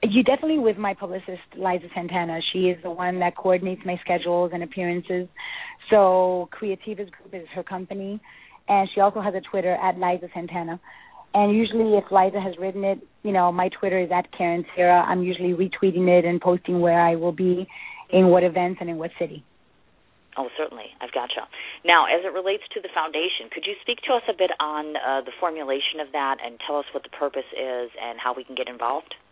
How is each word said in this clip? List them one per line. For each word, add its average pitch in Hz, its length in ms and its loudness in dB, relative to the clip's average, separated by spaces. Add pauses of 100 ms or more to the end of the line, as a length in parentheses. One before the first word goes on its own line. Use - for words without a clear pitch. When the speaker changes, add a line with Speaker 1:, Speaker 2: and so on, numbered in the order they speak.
Speaker 1:
You 220 220 4
definitely 302 340 2
with 220 180 2
my 196 180 -4
publicist, 185 500 -10 (120)
Liza 180 380 -2
Santana. 170 460 -4 (120)
She 185 180 2
is 175 120 -4
the 180 80 -8
one 180 300 -4
that 180 160 -2
coordinates 185 480 0
my 180 180 -4
schedules 175 500 0
and 175 120 -6
appearances. 180 640 -4 (640)
So 185 600 6
Creativa's 196 600 -8
Group - 240 -20
is 170 200 -12
her 185 80 -8
company, 196 560 -10 (480)
and 196 280 2
she 202 60 2
also 202 200 4
has 190 140 -2
a 190 80 -4
Twitter 180 320 -2
at 180 240 -2
Liza 180 360 -2
Santana. 170 460 -8 (540)
And 208 200 4
usually 220 420 2
if 196 140 0
Liza 190 300 4
has 185 180 -6
written 190 240 -6
it, 196 160 0 (240)
you 208 100 -2
know, 175 200 4
my 180 160 0 (100)
Twitter 190 220 0
is 175 100 -2
at 180 260 -2
Karen 175 280 0 (100)
Sierra. 175 320 6
I'm 180 160 0
usually 180 300 -2
retweeting 185 560 2
it 180 160 8
and 175 160 0
posting 180 400 0
where 170 180 4
I 170 180 4
will 170 160 -2
be, 180 360 0 (420)
in 185 180 8
what 180 140 8
events, 180 380 0
and 170 100 -6
in 165 80 -6
what 165 200 -8
city. 156 240 -6 (960)
Speaker 2:
Oh, 131 120 -6 (100)
certainly. 120 260 -8 (160)
I've 123 120 -12
gotcha. 120 360 -6 (340)
Now, 170 240 8
as 170 200 2
it 190 80 -6
relates 196 280 -2 (120)
to 220 80 -6
the 185 100 -12
foundation, 160 580 -4
could - 140 -12
you 202 160 -4
speak 240 180 -6 (100)
to 277 40 2
us 240 160 0
a 220 80 -2
bit 185 140 0 (100)
on, 151 360 -4
uh, 135 280 -2
the 127 160 -14
formulation 156 600 -4
of 135 120 -10
that 139 320 -2
and 120 220 -12
tell 147 100 -4
us 143 160 -4
what 139 120 -8
the - 40 -20
purpose 139 480 -6
is 123 340 -6 (120)
and 117 160 -12
how 120 160 -4
we 127 100 -14
can 135 100 -18
get 123 140 -6
involved? 123 460 -6 (180)